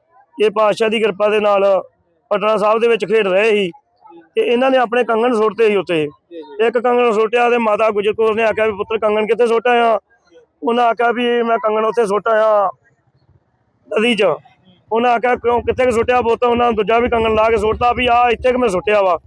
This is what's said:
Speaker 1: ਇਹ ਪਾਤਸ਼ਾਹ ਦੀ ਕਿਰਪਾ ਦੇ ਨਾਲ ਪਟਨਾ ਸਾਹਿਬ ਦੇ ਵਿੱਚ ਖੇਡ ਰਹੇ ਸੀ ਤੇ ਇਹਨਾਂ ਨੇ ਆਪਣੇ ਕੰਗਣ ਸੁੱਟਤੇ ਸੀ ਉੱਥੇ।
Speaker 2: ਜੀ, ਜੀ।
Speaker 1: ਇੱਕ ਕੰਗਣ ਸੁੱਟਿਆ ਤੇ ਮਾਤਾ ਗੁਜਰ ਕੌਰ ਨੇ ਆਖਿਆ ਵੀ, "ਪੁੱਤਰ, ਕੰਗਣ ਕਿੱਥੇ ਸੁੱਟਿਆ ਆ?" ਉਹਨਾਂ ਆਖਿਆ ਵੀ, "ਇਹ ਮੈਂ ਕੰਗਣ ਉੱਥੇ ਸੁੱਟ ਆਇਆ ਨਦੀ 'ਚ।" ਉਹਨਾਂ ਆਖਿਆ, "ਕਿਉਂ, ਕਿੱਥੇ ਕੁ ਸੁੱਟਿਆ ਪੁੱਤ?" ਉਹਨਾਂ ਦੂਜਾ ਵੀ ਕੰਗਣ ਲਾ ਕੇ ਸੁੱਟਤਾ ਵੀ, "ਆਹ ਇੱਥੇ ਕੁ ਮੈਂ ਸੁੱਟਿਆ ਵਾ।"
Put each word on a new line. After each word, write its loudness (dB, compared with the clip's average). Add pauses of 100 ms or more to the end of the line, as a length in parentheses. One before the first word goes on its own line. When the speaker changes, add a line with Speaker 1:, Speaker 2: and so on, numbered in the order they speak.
(440)
Speaker 1:
ਇਹ 2
ਪਾਤਸ਼ਾਹ 0
ਦੀ -2
ਕਿਰਪਾ -2
ਦੇ 0
ਨਾਲ 2 (460)
ਪਟਨਾ 0
ਸਾਹਿਬ 0
ਦੇ 2
ਵਿੱਚ 0
ਖੇਡ 0
ਰਹੇ 2
ਸੀ 0 (640)
ਤੇ 0
ਇਹਨਾਂ 0
ਨੇ 2
ਆਪਣੇ 0
ਕੰਗਣ 0
ਸੁੱਟਤੇ 0
ਸੀ 2
ਉੱਥੇ। -2 (240)
Speaker 2:
ਜੀ, -18
ਜੀ। -4
Speaker 1:
ਇੱਕ -2
ਕੰਗਣ 2
ਸੁੱਟਿਆ 0
ਤੇ 2
ਮਾਤਾ 0
ਗੁਜਰ -2
ਕੌਰ 0
ਨੇ -2
ਆਖਿਆ 0
ਵੀ, 0
"ਪੁੱਤਰ, -6
ਕੰਗਣ 0
ਕਿੱਥੇ 2
ਸੁੱਟਿਆ 2
ਆ?" -2 (640)
ਉਹਨਾਂ 0
ਆਖਿਆ 0
ਵੀ, -2
"ਇਹ 0
ਮੈਂ 0
ਕੰਗਣ 0
ਉੱਥੇ 0
ਸੁੱਟ -2
ਆਇਆ 2 (1300)
ਨਦੀ 0
'ਚ।" 0 (680)
ਉਹਨਾਂ 0
ਆਖਿਆ, 0
"ਕਿਉਂ, -2
ਕਿੱਥੇ -2
ਕੁ 0
ਸੁੱਟਿਆ 0
ਪੁੱਤ?" -2
ਉਹਨਾਂ 0
ਦੂਜਾ 0
ਵੀ 0
ਕੰਗਣ 0
ਲਾ 2
ਕੇ 2
ਸੁੱਟਤਾ 0
ਵੀ, -4
"ਆਹ 2
ਇੱਥੇ 0
ਕੁ 0
ਮੈਂ 0
ਸੁੱਟਿਆ 0
ਵਾ।" 0